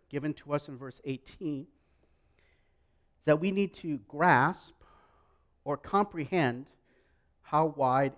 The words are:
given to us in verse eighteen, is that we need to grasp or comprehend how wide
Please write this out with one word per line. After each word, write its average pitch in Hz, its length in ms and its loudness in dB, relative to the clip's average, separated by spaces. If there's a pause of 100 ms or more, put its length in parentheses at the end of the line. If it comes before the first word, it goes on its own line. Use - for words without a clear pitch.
given 143 280 -6
to 143 180 -12
us 147 160 -2
in 135 80 -14
verse 131 260 -16
eighteen, 139 640 -8 (1500)
is - 60 -18
that 156 160 4
we 196 100 0
need 196 220 0
to 151 240 -6 (100)
grasp 151 680 2 (920)
or 143 100 -4
comprehend 160 960 -2 (720)
how 156 240 2
wide 135 520 0